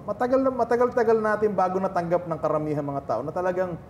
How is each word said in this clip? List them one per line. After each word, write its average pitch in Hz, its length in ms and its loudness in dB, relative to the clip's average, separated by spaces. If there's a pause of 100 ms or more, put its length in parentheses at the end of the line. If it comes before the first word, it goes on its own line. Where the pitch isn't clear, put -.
matagal 247 340 0
na, 269 140 2
matagal-tagal 240 640 2
natin 214 320 2
bago 185 320 0
natanggap 175 480 -2
ng 156 80 -2
karamihan 151 460 0
mga 139 180 -4
tao 113 200 -2
na 143 120 -8
talagang 180 400 -2 (160)